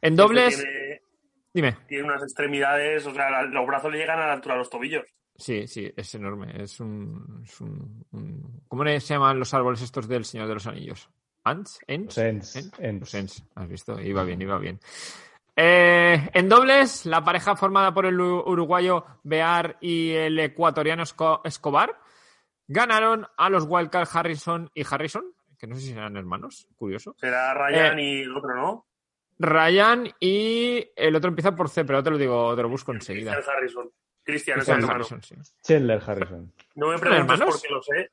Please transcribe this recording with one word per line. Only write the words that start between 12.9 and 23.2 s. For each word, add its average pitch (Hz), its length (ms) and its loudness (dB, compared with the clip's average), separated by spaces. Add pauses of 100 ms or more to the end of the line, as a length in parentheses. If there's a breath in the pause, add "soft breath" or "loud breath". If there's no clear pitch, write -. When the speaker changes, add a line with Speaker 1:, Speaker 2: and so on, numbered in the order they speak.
Speaker 1:
Los - 140 -16
Ents, 98 300 -10 (100)
has 92 140 -12
visto, 98 320 -12
iba 98 240 -2
bien, 90 180 -6
iba 95 160 -4
bien. 92 220 -8 (760 loud breath)
Eh, 175 800 6
en 185 140 4
dobles, 262 580 6
la 165 160 2
pareja 180 320 2
formada 196 400 4
por 190 120 2
el 180 140 2
u-, 180 280 2
uruguayo 180 560 2 (180 loud breath)
Bear 165 580 0
y 165 300 -2
el 160 300 0
ecuatoriano 156 640 0
Esco-, 160 400 0
Escobar 156 520 0 (680 soft breath)
ganaron 220 580 2 (120)